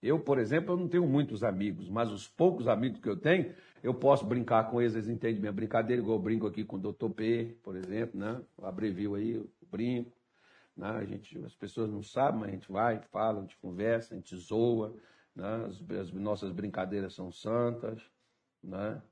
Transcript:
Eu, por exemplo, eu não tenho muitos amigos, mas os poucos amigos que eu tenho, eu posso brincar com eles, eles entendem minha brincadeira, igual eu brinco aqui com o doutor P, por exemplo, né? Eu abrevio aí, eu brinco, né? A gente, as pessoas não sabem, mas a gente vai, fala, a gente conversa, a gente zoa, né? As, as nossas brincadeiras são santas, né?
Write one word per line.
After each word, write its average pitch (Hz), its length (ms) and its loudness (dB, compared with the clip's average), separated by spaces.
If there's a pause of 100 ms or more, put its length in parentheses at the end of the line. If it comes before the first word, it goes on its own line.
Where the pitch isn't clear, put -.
Eu, 147 180 4
por 139 200 4
exemplo, 143 340 2
eu 180 40 2
não 180 100 0
tenho 175 200 4
muitos 131 360 2
amigos, 95 460 0
mas 113 220 0
os 101 160 -8
poucos 165 400 4
amigos 117 320 2
que - 80 -4
eu 101 80 0
tenho, 151 400 2 (280)
eu 127 100 2
posso 135 320 6
brincar 117 440 4
com 120 120 2
eles, 113 140 2
eles 107 120 -2
entendem 117 320 -2
minha 104 120 -2
brincadeira, 110 500 2
igual 107 160 2
eu 98 40 0
brinco 110 260 0
aqui 107 160 -4
com 104 120 -8
o 95 40 -4
doutor 104 320 -4
P, 117 500 0
por 95 140 -10
exemplo, 98 440 -4
né? 110 220 -4 (160)
Eu 98 80 -12
abrevio 98 480 -2
aí, 107 200 -2
eu 110 160 -6 (200)
brinco, 120 420 -2 (640)
né? 104 140 -8
A 110 160 -4
gente, 104 400 -10
as 117 100 -16
pessoas 107 360 -4
não 104 100 -6
sabem, 127 400 0
mas 101 80 -4
a 98 40 -6
gente 95 180 -10
vai, 110 280 2 (120)
fala, 107 280 0
a - 20 -8
gente 90 160 -14
conversa, 110 580 -2
a - 20 -10
gente 95 180 -12
zoa, 110 600 0 (400)
né? 110 300 -6
As, 95 140 -12 (200)
as 90 140 -6
nossas 98 380 -2
brincadeiras 95 640 -4
são 92 180 -10
santas, 117 680 -2 (640)
né? 101 380 -6 (100)